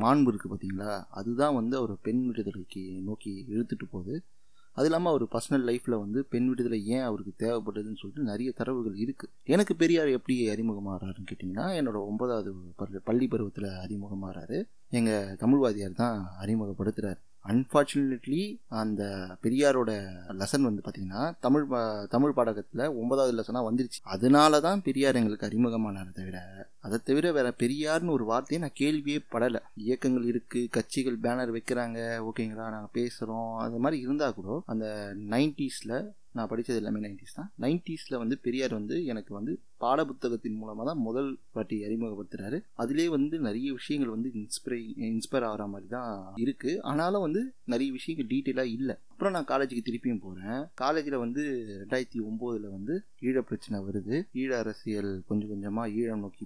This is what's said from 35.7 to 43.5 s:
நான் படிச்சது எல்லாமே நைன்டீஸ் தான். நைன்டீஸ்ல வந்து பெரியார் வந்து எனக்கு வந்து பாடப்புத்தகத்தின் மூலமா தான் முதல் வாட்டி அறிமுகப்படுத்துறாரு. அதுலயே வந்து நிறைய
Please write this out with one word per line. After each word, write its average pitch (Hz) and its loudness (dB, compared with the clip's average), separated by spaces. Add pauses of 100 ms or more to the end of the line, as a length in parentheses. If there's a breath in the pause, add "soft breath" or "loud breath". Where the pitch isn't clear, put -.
நான் 113 -4
படிச்சது 117 -2
எல்லாமே 107 0
நைன்டீஸ் 101 -10
தான். - -10
நைன்டீஸ்ல 156 -2
வந்து 120 -2
பெரியார் 123 -2
வந்து 117 -2
எனக்கு 113 -6
வந்து 113 -4 (200)
பாடப்புத்தகத்தின் 123 0
மூலமா 110 -6
தான் 147 -2
முதல் 127 0 (140)
வாட்டி 107 -4
அறிமுகப்படுத்துறாரு. 107 -4 (160)
அதுலயே 151 2
வந்து 156 2
நிறைய 127 -2